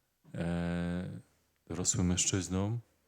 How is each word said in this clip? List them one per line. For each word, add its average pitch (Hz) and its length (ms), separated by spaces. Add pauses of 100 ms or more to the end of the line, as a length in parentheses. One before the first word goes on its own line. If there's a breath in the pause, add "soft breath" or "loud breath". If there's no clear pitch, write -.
(360)
e, 87 840 (460)
dorosłym 90 400
mężczyzną, 92 720 (280)